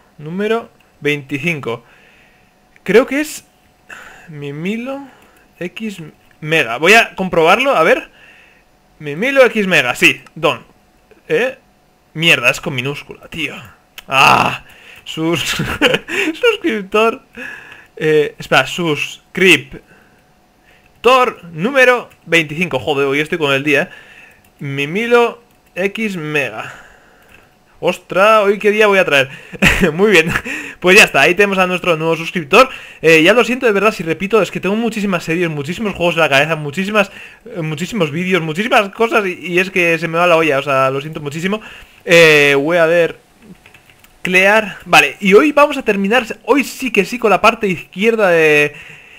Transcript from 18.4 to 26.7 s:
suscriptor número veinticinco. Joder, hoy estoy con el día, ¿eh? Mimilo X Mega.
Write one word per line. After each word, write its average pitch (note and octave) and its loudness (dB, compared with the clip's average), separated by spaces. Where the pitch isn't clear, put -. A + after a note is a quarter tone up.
suscriptor - -2
número B3 0
veinticinco. D#3+ -2
Joder, C#3 -2
hoy C#3 0
estoy D3+ -4
con D3 0
el C#3 0
día, D3 2
¿eh? F3+ -6
Mimilo F#3+ -2
X G3 -4
Mega. C#3+ -6